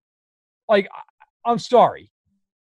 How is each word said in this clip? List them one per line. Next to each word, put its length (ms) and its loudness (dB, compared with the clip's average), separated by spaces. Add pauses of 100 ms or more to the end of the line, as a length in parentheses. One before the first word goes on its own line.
(680)
Like, 240 0
I, 600 -10
I'm 80 -4
sorry. 520 0 (560)